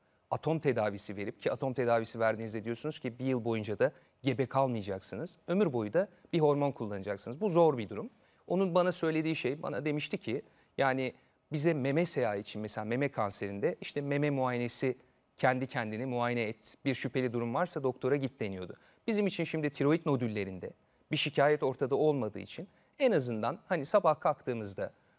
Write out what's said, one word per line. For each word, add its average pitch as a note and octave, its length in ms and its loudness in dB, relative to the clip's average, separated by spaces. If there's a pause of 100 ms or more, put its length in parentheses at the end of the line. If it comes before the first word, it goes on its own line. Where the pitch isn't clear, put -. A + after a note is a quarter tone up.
(320)
atom D3+ 280 0
tedavisi G#2+ 560 0
verip, G#2 260 -8
ki - 100 2
atom C3 220 -2
tedavisi A#2 460 0
verdiğinizde A2 440 0
diyorsunuz A#2 360 -6
ki A#2+ 200 -8
bir C3 60 -4
yıl B2+ 200 0
boyunca A2 340 -2
da C3 120 4 (300)
gebe B2+ 240 0
kalmayacaksınız. A#2 920 -2 (100)
Ömür F3 260 2
boyu G#2+ 200 -2
da F#3+ 140 2 (260)
bir F3 60 2
hormon C#3+ 320 4
kullanacaksınız. G#2 680 -6
Bu G#3+ 80 0
zor D#3+ 280 6
bir G#2 120 -6
durum. A#2+ 200 -8 (380)
Onun F3+ 280 0
bana F3+ 160 4
söylediği D#3+ 440 0
şey, D3 280 -2
bana C#3+ 220 -4
demişti D3+ 320 -2
ki, A2+ 240 -4 (360)
yani C3 360 2 (380)
bize D3+ 220 2
meme C#3 320 0
S B2+ 220 0
A G#2 80 -2
için G#2 260 -6
mesela G#2+ 240 -6
meme C3 240 0
kanserinde G2+ 720 -4
işte - 200 -6
meme C#3+ 280 0
muayenesi, B2+ 680 0 (400)
kendi B2+ 300 2
kendini A2+ 380 -4
muayene A#2+ 360 0
et, - 440 -6
bir C3 100 2
şüpheli B2+ 380 -2
durum A#2 200 -2
varsa D#3+ 300 -2
doktora C3 320 0
git C3+ 240 -2
deniyordu. F#2 380 -6 (300)
Bizim G#3 200 2
için F3+ 160 -2
şimdi D#3 260 -2
tiroid D3+ 360 2
nodüllerinde G#2 640 -2 (400)
bir D#3 60 0
şikayet D3 460 4
ortada C3+ 320 0
olmadığı B2 440 2
için G2 280 -12 (320)
en C4 120 4
azından B2 540 0
hani E3 200 -2
sabah E3+ 340 4
kalktığımızda A2 720 -2 (260)